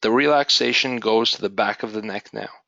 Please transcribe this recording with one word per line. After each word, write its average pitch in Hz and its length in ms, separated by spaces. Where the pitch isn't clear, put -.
The 110 100
relaxation 131 840
goes 113 340
to - 100
the 101 80
back 104 340
of 110 100
the 107 80
neck 104 320
now 104 160